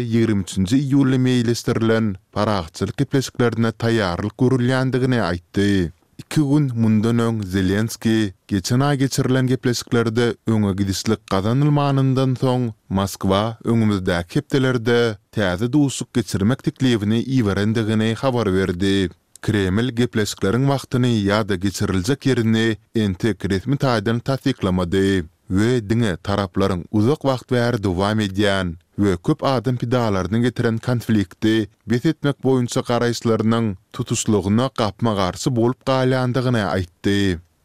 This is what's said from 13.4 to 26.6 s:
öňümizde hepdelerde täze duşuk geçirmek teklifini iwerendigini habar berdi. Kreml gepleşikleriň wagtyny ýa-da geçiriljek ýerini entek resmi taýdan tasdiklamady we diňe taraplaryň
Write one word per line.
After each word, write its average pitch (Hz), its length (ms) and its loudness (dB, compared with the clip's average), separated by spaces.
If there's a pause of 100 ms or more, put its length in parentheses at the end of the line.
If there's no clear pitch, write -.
öňümizde 98 680 0
hepdelerde 120 840 0 (140)
täze 104 420 -2
duşuk 139 400 0
geçirmek 110 500 0
teklifini 117 560 0
iwerendigini 110 960 0
habar 117 380 0
berdi. 95 560 0 (320)
Kreml 104 480 0
gepleşikleriň 113 800 -2
wagtyny 127 400 0 (160)
ýa-da 101 320 2
geçiriljek 95 720 -2
ýerini 113 500 2 (180)
entek 104 540 -2
resmi 98 280 -2
taýdan 117 420 0
tasdiklamady 95 1040 0 (240)
we 107 420 0
diňe 113 280 0
taraplaryň 98 720 -2